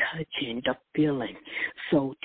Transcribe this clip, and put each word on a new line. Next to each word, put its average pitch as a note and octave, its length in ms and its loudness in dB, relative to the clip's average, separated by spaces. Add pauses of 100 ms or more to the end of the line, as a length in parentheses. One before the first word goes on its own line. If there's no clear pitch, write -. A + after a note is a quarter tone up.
(120)
touching, B2 540 -4
the B2+ 100 2 (200)
feeling. C#3 400 2 (560)
So C#3 340 4